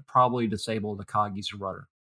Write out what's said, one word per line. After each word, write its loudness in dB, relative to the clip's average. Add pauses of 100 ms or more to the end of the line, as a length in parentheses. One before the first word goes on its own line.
probably 4
disabled -2
Akagi's -2
rudder. -6 (200)